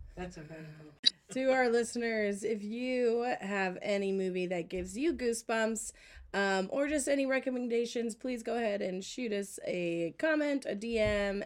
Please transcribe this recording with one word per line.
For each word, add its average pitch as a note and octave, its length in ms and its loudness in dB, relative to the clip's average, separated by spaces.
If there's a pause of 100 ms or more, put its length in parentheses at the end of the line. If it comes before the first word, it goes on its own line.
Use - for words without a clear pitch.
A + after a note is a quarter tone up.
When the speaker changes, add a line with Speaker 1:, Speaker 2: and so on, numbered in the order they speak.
(160)
Speaker 1:
That's F3+ 220 -8
a E3 40 -12
very D#3 220 -14
good D#3 220 -16
one. D3 100 -20 (360)
Speaker 2:
To C4 200 2
our B3+ 180 6
listeners, A3+ 720 2
if G#3+ 200 0
you A#3+ 580 0 (180)
have F#3+ 420 -2
any G3+ 300 0
movie F#3 360 0
that F3 200 -2
gives F#3 300 -6
you D4+ 160 2
goosebumps, A3+ 800 0 (400)
um, F#3+ 400 2
or C#4+ 160 2
just D4 180 0
any C#4 180 4
recommendations, A#3+ 920 0
please B3 280 -4
go A3+ 140 -2
ahead G#3 240 0
and F#3 220 -2
shoot A#3+ 280 -4
us G3+ 340 -4
a E3+ 520 0
comment, D4 480 2
a - 100 -2
D A3+ 240 -2
M G3+ 460 2